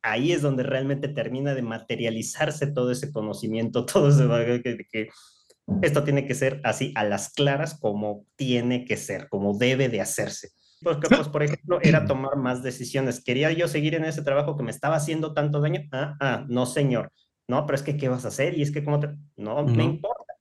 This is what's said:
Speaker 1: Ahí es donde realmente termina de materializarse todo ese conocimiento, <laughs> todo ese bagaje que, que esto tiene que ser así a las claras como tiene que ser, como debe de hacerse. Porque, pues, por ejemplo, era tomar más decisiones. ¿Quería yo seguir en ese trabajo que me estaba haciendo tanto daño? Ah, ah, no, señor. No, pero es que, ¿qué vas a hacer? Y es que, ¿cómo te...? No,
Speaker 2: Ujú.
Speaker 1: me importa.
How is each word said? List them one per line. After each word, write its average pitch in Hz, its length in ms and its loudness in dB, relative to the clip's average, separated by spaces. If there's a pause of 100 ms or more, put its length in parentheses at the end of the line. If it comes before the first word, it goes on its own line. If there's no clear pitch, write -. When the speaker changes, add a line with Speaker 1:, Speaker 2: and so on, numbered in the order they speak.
Speaker 1:
Ahí 123 280 2
es 147 80 0
donde 135 220 0
realmente 135 440 -2
termina 131 460 -4
de 127 80 -2
materializarse 117 1040 -4
todo 123 240 0
ese 123 200 -4
conocimiento, 110 760 -2
<laughs> - 0 -
todo - 240 4
ese 143 160 8
bagaje 117 360 2
que, 120 160 -4 (120)
que 107 200 -4 (720)
esto 147 220 4
tiene 143 240 2
que 123 80 -2
ser 131 280 0
así 117 320 -2
a 107 80 0
las 101 300 0
claras 143 460 0
como 104 460 -2 (100)
tiene 123 500 0
que 110 120 -2
ser, 95 320 -8
como 101 280 0
debe 127 320 4
de 107 120 -2
hacerse. - 480 -6 (320)
Porque, 160 260 0
pues, 156 220 6
por 151 140 0
ejemplo, 151 380 0
era 156 240 6
tomar 135 300 -2
más 127 260 0
decisiones. 127 640 -2
¿Quería 143 300 2
yo 170 160 2
seguir 156 260 0
en 160 80 0
ese 156 180 -4
trabajo 147 360 0
que 135 60 -4
me 113 80 -4
estaba 151 260 0
haciendo 156 360 -2
tanto 147 280 0
daño? 165 200 0 (120)
Ah, 147 260 -6
ah, 135 300 0
no, 123 160 2
señor. 131 440 0 (380)
No, 143 180 0
pero 139 120 0
es - 60 -4
que, 147 120 -4
¿qué 139 140 -2
vas 123 160 -2
a - 20 -4
hacer? 151 300 -2
Y 147 60 0
es 147 80 -2
que, 143 120 -4
¿cómo 147 160 0
te...? 147 80 -2 (300)
No, 110 260 -4
Speaker 2:
Ujú. 123 100 2
Speaker 1:
me 113 120 4
importa. - 560 -4